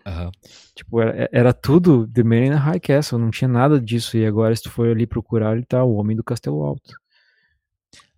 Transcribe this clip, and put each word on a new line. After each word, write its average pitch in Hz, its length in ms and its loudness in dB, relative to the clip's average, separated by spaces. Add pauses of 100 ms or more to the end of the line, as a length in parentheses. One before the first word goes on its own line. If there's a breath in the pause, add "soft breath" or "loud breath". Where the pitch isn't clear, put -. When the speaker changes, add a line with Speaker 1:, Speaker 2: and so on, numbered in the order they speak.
Speaker 1:
Aham. 87 240 -8 (420 loud breath)
Speaker 2:
Tipo, - 280 -4
era, - 300 -2
era 123 220 4
tudo 143 540 4
The 117 160 0
Man 117 220 2
in 135 60 0
the 151 40 0
High 156 240 0
Castle, 139 400 0
não 117 100 -2
tinha 127 200 -2
nada 131 320 2
disso. 113 360 -4
E 110 80 2
agora, 110 300 2
se - 80 -8
tu - 80 -14
for 117 180 -2
ali 113 160 0
procurar, 110 520 -4
ele 123 80 -6
tá 127 180 0
O 120 120 2
Homem 107 200 -2
do 110 80 -6
Castelo 139 400 -6
Alto. 131 340 -8 (1200 soft breath)